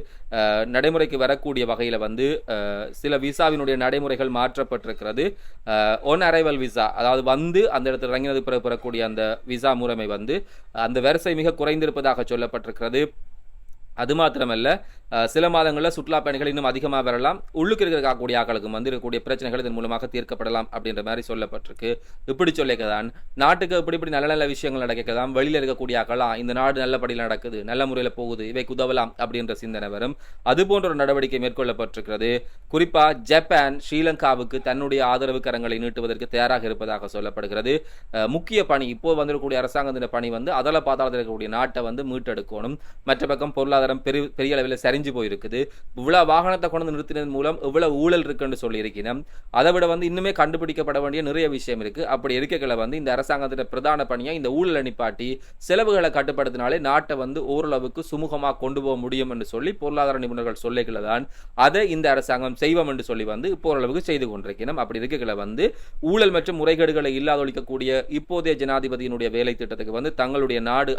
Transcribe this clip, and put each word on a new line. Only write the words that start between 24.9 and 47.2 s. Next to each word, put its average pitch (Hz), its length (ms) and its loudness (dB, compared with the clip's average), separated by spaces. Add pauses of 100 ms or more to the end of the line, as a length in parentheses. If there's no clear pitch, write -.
வெளியில 147 240 2
இருக்கக்கூடிய 127 380 -2
ஆக்களா 117 400 2
இந்த 120 160 -2
நாடு 135 280 2
நல்லபடியில் 123 420 0
நடக்குது, 110 420 -4
நல்ல 123 220 0
முறையில 123 280 -2
போகுது, 117 340 -6
இவைக்கு 127 260 -4
உதவலாம் 127 440 0
அப்படின்ற 117 340 -4
சிந்தனை 107 360 -6
வரும். 113 260 -4 (280)
அது 147 240 4
போன்ற 190 220 4
ஒரு 165 60 0
நடவடிக்கை 139 460 2
மேற்கொள்ளப்பட்டிருக்கிறது. 113 880 -2 (400)
குறிப்பா 160 340 4 (180)
ஜப்பான் 143 580 4
ஸ்ரீலங்காவுக்கு 143 840 0
தன்னுடைய 135 440 0
ஆதரவு 131 320 2
கரங்களை 117 400 -2
நீட்டுவதற்கு 117 500 -4
தயாராக 120 360 2
இருப்பதாக 110 480 -4
சொல்லப்படுகிறது. 104 640 -2 (380)
அஹ், 110 160 0
முக்கிய 175 380 0
பணி 139 220 2
இப்போ 120 260 0
வந்திருக்கக்கூடிய 143 440 0
அரசாங்கத்தின் 127 520 -2
பணி 120 200 -2
வந்து 117 220 -2
அதல 147 280 2
பாதாளத்தில் 131 400 0
இருக்கக்கூடிய 110 280 -4
நாட்டை 123 340 -2
வந்து 120 220 -4
மீட்டெடுக்கணும். 117 720 -6 (280)
மற்ற 135 220 0
பக்கம் 143 260 -2
பொருளாதாரம் 139 280 2 (220)
பெரிய, 143 340 0
பெரிய 139 180 0
அளவில் 127 280 0
சரிஞ்சு 131 180 2 (120)
போயிருக்குது. 110 480 -4 (360)
இவ்வளவு 160 300 6
வாகனத்தை 175 420 4
கொண்டு 165 160 -2
வந்து 160 80 -2
நிறுத்தினதன் 147 440 -4